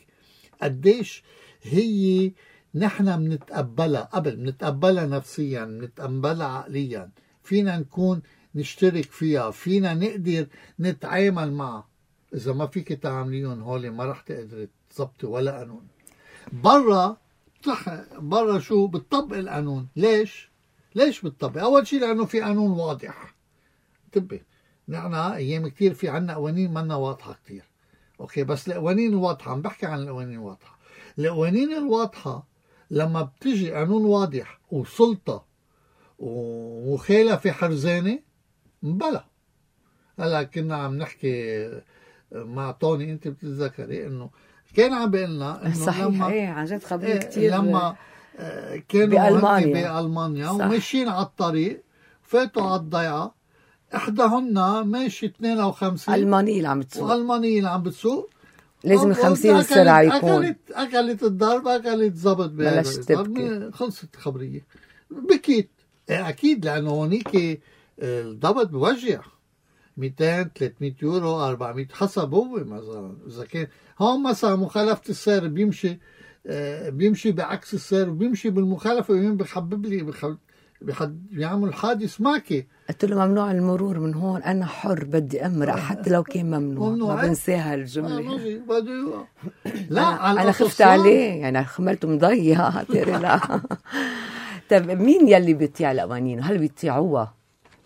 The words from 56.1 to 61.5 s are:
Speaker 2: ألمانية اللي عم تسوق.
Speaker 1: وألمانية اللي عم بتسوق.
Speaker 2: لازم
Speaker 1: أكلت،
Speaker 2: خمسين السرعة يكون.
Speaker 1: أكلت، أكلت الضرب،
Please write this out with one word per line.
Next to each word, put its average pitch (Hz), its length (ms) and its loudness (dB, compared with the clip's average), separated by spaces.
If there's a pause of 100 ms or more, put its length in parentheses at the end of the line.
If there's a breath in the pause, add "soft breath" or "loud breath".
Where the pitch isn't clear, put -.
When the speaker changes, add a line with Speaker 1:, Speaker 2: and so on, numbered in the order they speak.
Speaker 2:
ألمانية 202 420 4
اللي 160 120 0
عم 139 140 0
تسوق. 143 280 -4
Speaker 1:
وألمانية 233 480 2
اللي 190 120 0
عم 180 120 -2
بتسوق. 254 480 -4 (540 soft breath)
Speaker 2:
لازم 196 260 6
Speaker 1:
أكلت، 196 140 2
Speaker 2:
خمسين 214 320 8
السرعة 175 460 8
يكون. 160 420 6
Speaker 1:
أكلت، - 260 -6
أكلت 240 520 -2
الضرب، 220 460 2